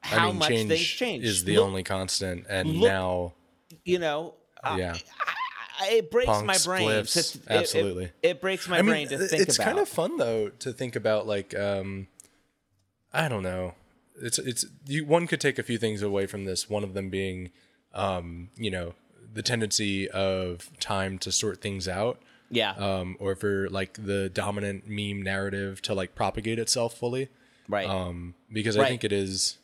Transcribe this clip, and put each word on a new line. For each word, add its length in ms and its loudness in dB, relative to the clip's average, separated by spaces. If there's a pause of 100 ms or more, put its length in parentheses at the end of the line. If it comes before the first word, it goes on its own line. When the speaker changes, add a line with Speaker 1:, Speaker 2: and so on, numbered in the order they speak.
Speaker 1:
I 40 -10
Speaker 2:
how 240 4
Speaker 1:
mean, 80 -2
Speaker 2:
much 100 2
Speaker 1:
change 200 2
Speaker 2:
things 180 2
change. 380 -4
Speaker 1:
is 200 2
the 120 2
Speaker 2:
Look, 100 8
Speaker 1:
only 180 -2
constant, 640 -2
and 200 0 (100)
Speaker 2:
look, 120 8
Speaker 1:
now 420 0 (520)
Speaker 2:
you 160 2
know, 340 -2 (300)
uh, 120 0
Speaker 1:
Yeah. 200 -2 (240)
Speaker 2:
I, 120 -2 (480)
I, 140 0
it 160 4
breaks 160 4
Speaker 1:
Punks, 180 4
Speaker 2:
my 140 2 (140)
brain 160 2
Speaker 1:
glyphs, 240 2
Speaker 2:
to, 260 0
it, 60 -20
it, 160 4
Speaker 1:
absolutely. 520 0 (100)
Speaker 2:
it 180 4
breaks 280 -2
my 100 4
Speaker 1:
I 40 8
mean, 80 8
Speaker 2:
brain 180 2
to 60 -2
Speaker 1:
it, 140 0
Speaker 2:
think 160 4
Speaker 1:
it's 120 2
Speaker 2:
about. 100 2
Speaker 1:
kind 120 2
of 100 2
fun, 300 0
though, 300 2
to 240 -8
think 240 -4
about, 320 2
like, 280 -2
um, 520 -2 (1040)
I 160 0
don't 160 -2
know. 300 -4 (460)
It's, 200 -2
it's, 260 -2 (200)
you, 200 -2
one 220 4
could 120 -2
take 200 0
a 20 -2
few 160 -2
things 240 0
away 240 2
from 180 -6
this, 240 -4
one 160 -2
of 100 -8
them 140 -4
being, 420 -4 (440)
um, 640 -4
you 160 -4
know, 220 -6 (380)
the 100 -8
tendency 680 0
of 600 -2 (100)
time 400 -2
to 120 -6
sort 300 -2
things 260 -4
out. 320 -2 (300)
Speaker 2:
Yeah. 220 2
Speaker 1:
Um, 460 -2
or 160 -2
for, 360 -2
like, 240 -4
the 340 -2
dominant 580 -4
meme 360 -4
narrative 600 -4
to, 120 -2
like, 200 -4
propagate 460 -2
itself 360 0
fully. 340 -4 (380)
Speaker 2:
Right. 200 2
Speaker 1:
Um, 460 -4 (180)
because 240 0
I 60 8
Speaker 2:
Right. 80 6
Speaker 1:
think 120 -2
it 100 2
is 520 0